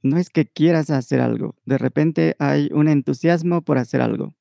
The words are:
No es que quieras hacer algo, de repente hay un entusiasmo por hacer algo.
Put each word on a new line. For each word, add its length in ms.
No 160
es 100
que 180
quieras 440
hacer 300
algo, 440
de 140
repente 600
hay 340
un 140
entusiasmo 760
por 160
hacer 240
algo. 380